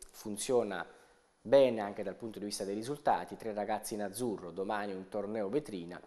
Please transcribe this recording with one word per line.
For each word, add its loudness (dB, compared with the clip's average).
funziona 0
bene 8
anche -4
dal -4
punto -8
di -4
vista -4
dei -2
risultati, 0
tre -6
ragazzi -2
in -2
azzurro, -4
domani -2
un -8
torneo -2
vetrina -4